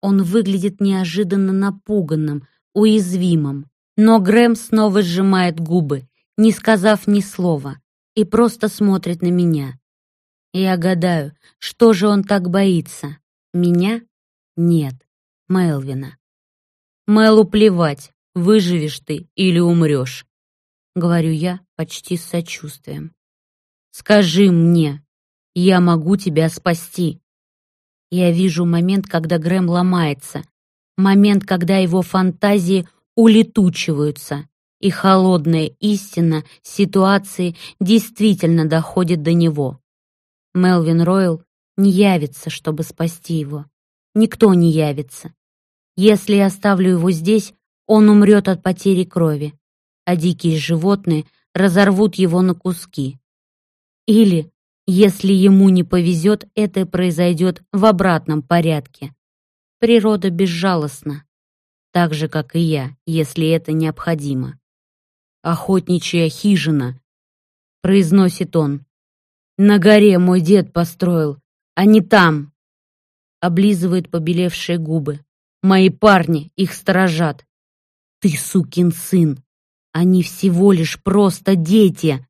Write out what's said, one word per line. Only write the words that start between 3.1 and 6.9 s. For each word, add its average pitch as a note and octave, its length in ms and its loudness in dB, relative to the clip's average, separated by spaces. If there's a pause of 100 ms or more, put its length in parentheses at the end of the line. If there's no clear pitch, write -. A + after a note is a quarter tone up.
Но A3 240 4
Грэм A3+ 360 2
снова G#3+ 440 0
сжимает F#3 580 0
губы, D#3 480 -4 (300)
не A3 160 4
сказав G#3 540 0